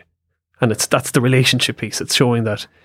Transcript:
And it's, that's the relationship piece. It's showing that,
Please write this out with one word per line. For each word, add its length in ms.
And 100
it's, 160
that's 240
the 100
relationship 560
piece. 240
It's 140
showing 300
that, 220